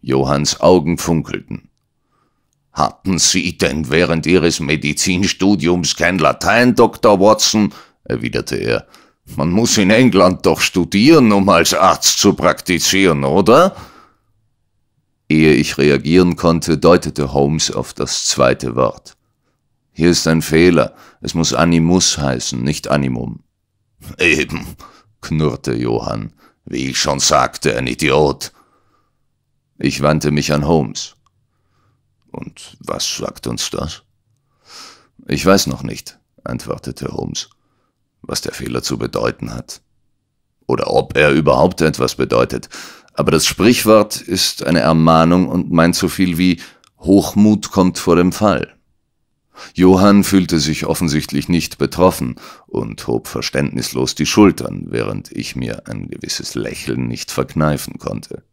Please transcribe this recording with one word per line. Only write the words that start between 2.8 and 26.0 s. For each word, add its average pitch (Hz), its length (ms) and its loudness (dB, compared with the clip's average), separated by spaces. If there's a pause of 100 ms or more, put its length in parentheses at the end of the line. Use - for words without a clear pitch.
Sie 85 380 -2
denn 73 320 -2
während 82 360 0
Ihres 82 340 2
Medizinstudiums 85 1400 -2
kein 87 240 0
Latein, 104 560 2
Doktor 110 440 4
Watson?“, 107 540 2 (300)
erwiderte - 520 -6
er. 57 320 -4 (480)
„Man 76 160 -2
muss 110 260 2
in 98 120 2
England 95 560 4
doch 87 160 2
studieren, 110 680 4
um 101 180 2
als 85 240 4
Arzt 85 460 2
zu 101 140 4
praktizieren, 87 880 0
oder?“ 104 520 4 (1500)
Ehe 78 260 4
ich 67 240 0
reagieren 73 580 2
konnte, 85 420 0
deutete 76 560 2
Holmes 73 380 0
auf - 220 -8
das - 320 -6
zweite 64 500 0
Wort. - 420 -4 (720)
„Hier 82 200 0
ist 82 160 0
ein 80 140 2
Fehler. 80 540 2 (260)
Es - 120 -10
muss 82 200 -2
Animus 85 640 2
heißen, 65 440 -6
nicht 71 280 -6
Animum.“ 62 540 -4 (760)
„Eben“, 78 560 -2 (460)
knurrte 71 520 -4
Johann. 57 600 -4 (320)